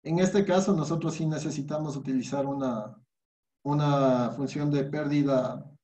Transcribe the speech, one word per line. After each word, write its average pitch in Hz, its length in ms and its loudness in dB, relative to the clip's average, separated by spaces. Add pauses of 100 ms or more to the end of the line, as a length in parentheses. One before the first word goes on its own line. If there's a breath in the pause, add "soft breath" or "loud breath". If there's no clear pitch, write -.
En 165 160 0
este 196 280 4
caso, 185 280 4
nosotros 156 400 0
sí 165 120 -2
necesitamos 147 680 -4
utilizar 135 520 -2
una, 131 500 -4 (680)
una 139 640 2
función 147 400 -2
de 143 140 2
pérdida 143 880 0 (140)